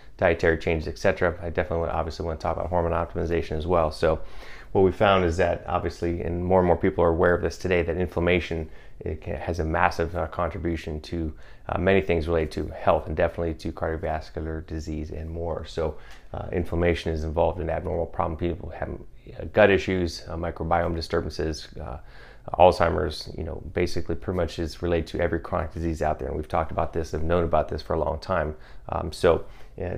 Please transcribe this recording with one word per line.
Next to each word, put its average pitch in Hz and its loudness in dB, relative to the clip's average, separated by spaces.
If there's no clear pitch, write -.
dietary 85 4
changes, 82 0
et 82 -6
cetera. 90 2
I 87 -6
definitely 85 0
wanna, - -2
obviously 82 -4
wanna 82 -4
talk 82 -2
about 82 -4
hormone 85 2
optimization 82 0
as 78 -2
well. 85 4
So 78 2
what 104 4
we 95 8
found 95 4
is 82 2
that 85 2
obviously, 85 -2
and 87 -2
more 92 6
and 90 6
more 85 6
people 87 4
are 85 6
aware 87 6
of 85 0
this 82 -4
today, 90 2
that 82 -2
inflammation, 85 0
it 90 -6
ca-, 87 -6
has 85 -4
a 78 0
massive, 85 2
uh, 82 -2
contribution 82 -4
to, 82 -4
uh, - -2
many 92 6
things 85 2
related 80 2
to 80 -4
health 80 0
and 82 -6
definitely 85 0
to 82 -6
cardiovascular 80 -6
disease 78 -8
and 80 -8
more. 82 -6
So, 78 -4
uh, - -8
inflammation 85 0
is 78 -2
involved 82 0
in 80 -4
abnormal 82 -2
problem. 82 -4
People 85 -4
have, - -8
uh, - -10
gut 104 8
issues, 92 2
uh, 82 -8
microbiome 85 0
disturbances, 80 -4
uh, 65 -8
Alzheimer's, 85 6
you 82 -6
know, 76 -8
basically 87 0
pretty 90 -2
much 82 -2
is 82 -4
related 85 0
to - -4
every 82 2
chronic 85 -4
disease 80 -2
out 76 0
there. 67 -6
And 73 -4
we've 78 -6
talked 82 0
about 85 -2
this, 80 -4
have 80 -2
known 85 2
about 78 2
this 80 -6
for - -6
a 82 2
long 76 -2
time. 80 -2
Um, 82 -4
so, 82 4
uh, 87 -4